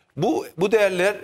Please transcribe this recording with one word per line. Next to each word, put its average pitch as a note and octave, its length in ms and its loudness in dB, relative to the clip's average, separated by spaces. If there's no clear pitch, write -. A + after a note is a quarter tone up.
Bu, G#3+ 300 -2
bu G3 140 0
değerler, G3 500 2